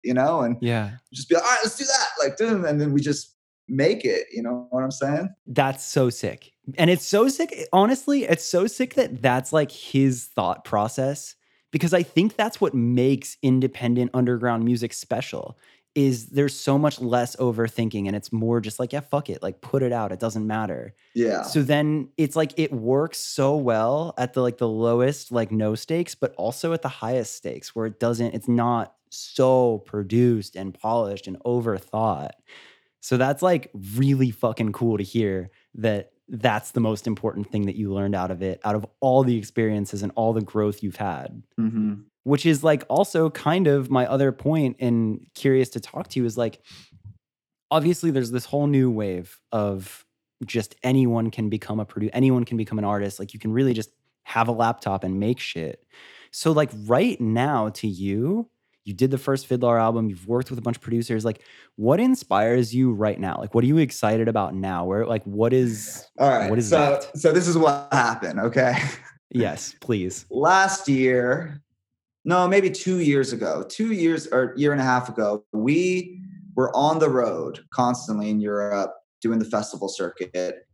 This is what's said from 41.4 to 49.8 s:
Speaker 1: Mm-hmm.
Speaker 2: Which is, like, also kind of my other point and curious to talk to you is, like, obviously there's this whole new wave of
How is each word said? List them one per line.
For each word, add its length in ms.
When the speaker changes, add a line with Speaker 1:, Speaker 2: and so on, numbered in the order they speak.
Speaker 1:
Mm-hmm. 400
Speaker 2:
Which 220
is, 180
like, 240
also 400
kind 380
of 240
my 160
other 260
point 480
and 540
curious 360
to 100
talk 280
to 120
you 40
is, 140
like, 200
obviously 400
there's 200
this 160
whole 200
new 240
wave 480
of 540